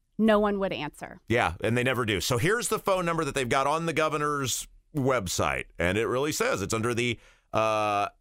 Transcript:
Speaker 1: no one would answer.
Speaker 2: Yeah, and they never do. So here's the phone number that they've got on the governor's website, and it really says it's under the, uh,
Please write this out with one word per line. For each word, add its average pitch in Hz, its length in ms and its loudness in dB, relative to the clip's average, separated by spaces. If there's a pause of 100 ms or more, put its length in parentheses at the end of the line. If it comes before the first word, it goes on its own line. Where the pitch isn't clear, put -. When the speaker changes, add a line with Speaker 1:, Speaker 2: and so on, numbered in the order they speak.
(180)
Speaker 1:
no 214 200 6
one 208 200 2
would 190 140 -2
answer. - 560 -10
Speaker 2:
Yeah, 107 240 2 (100)
and 113 140 2
they 123 60 2
never 127 240 0
do. 101 160 0
So 123 160 0
here's 202 300 0
the 220 100 -2
phone 185 260 0
number 165 180 0
that 139 120 -4
they've 131 120 0
got 135 200 2
on 160 180 0
the 165 80 -2
governor's 147 760 -2 (300)
website, 101 680 0 (140)
and 90 200 2
it 113 80 0
really 131 260 -2
says 220 300 0
it's 98 100 -4
under 113 220 0
the, 120 240 -2 (340)
uh, 107 560 0 (120)